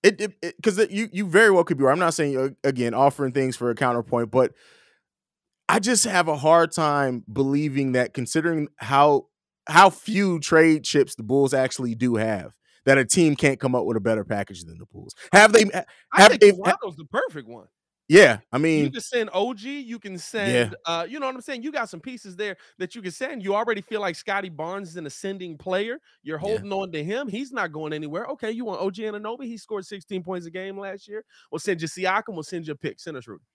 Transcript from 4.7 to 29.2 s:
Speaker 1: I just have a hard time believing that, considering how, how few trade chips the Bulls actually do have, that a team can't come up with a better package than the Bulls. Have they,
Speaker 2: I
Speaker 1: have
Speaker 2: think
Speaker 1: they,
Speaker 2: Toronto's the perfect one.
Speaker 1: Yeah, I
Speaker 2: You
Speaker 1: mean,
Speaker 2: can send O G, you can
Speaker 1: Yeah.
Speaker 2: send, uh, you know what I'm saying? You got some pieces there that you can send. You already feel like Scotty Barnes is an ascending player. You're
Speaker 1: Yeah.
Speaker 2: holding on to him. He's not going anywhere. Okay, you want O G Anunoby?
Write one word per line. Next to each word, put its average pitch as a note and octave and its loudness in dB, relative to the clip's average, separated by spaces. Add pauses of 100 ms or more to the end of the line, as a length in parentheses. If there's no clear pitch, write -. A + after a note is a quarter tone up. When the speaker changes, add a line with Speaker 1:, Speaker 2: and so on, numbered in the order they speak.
Speaker 1:
I G#3 2
just A3+ 0
have F3+ 0
a D3+ -2
hard D#3+ 4
time C#3+ -2 (100)
believing C#3 -2
that, B2 0
considering D#3 -2 (100)
how, C#3 4 (420)
how F#3 8
few F#3+ -2
trade D#3+ 4
chips - 0
the A2+ -14
Bulls C3+ 0
actually C3 -2
do A#2 -2
have, G#2+ -4 (320)
that C3+ 6
a B2+ 2
team D#3 2
can't C#3 0
come B2+ -2
up A2+ -2
with A2+ -2
a - -2
better G#2+ -2
package G2+ -8
than E2 -20
the E2+ -20
Bulls. - -20 (180)
Have G#3 10
they, G#3 8 (100)
Speaker 2:
I - 0
Speaker 1:
have G#3 12
Speaker 2:
think B3 4
Speaker 1:
they, G3+ 12
Speaker 2:
Toronto's F#3 -2
the D#3+ -18
perfect D#3 -6
one. A#2 -20 (420)
Speaker 1:
Yeah, D3+ 8 (140)
I B2 -4
Speaker 2:
You C#3+ 0
Speaker 1:
mean, D3+ 0
Speaker 2:
can A3+ -12
send A3+ -6
O A3 -4
G, C4+ -14
you A#3 -14
can G3+ -18
Speaker 1:
Yeah. F3 -12
Speaker 2:
send, G3 -2 (100)
uh, E3 -4
you C#4+ -12
know C4+ -6
what C4 -6
I'm B3+ -14
saying? B3 -12
You D4+ -8
got B3+ -8
some E3+ -16
pieces G#3 -16
there G3 -8 (220)
that F3+ -10
you A#3+ -18
can F#3 -10
send. B3+ -10
You G3 -2
already A3 -4
feel G#3+ -8
like F#3 -6
Scotty G3 -6
Barnes E3+ -10
is E3+ -16
an D#3+ -12
ascending F3+ -10
player. G#3 -6 (240)
You're D#3 -10
Speaker 1:
Yeah. D3+ -10
Speaker 2:
holding G3+ -6
on F#3+ -6
to D#3 -8
him. A#3 -6
He's A#3+ -10
not G3 -6
going D3+ -10
anywhere. D#3 -8
Okay, G#3+ -8
you A#3 -8
want F#3+ -8
O F#3+ -4
G G3 -14
Anunoby? G#3+ -10